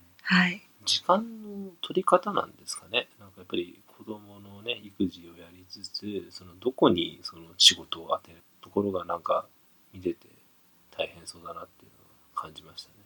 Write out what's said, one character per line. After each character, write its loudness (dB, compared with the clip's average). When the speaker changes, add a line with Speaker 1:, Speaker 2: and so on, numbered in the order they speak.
Speaker 1:
は 6
い。 -4
Speaker 2:
時 0
間 6
の -10
取 -2
り 0
方 4
な 0
ん -12
で -20
す -10
か -20
ね。 0
な -20
ん -20
か -20
や -18
っ -18
ぱ -4
り -6
子 -20
供 -14
の -18
ね、 -6
育 -2
児 -10
を -20
や -18
り -20
つ -16
つ、 -8
そ -18
の -20
ど 0
こ 6
に 2
そ -16
の -18
仕 10
事 -10
を -14
当 2
て -12
る -20
と -20
こ 2
ろ 2
が -2
な -4
ん -10
か 0
見 -16
て 0
て -18
大 -2
変 -18
そ -16
う -20
だ -12
な -12
っ -16
て -20
い -20
う -20
の -20
を -
感 -12
じ -18
ま -20
し -14
た -20
ね。 -20